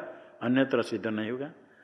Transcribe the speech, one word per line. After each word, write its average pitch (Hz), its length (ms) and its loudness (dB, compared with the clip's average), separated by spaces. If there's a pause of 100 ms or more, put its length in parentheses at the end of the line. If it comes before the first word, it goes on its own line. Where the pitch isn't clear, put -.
(420)
अन्यत्र 127 400 4
सिद्ध 107 240 -4
नहीं 107 240 -2
होगा। 135 200 -6 (340)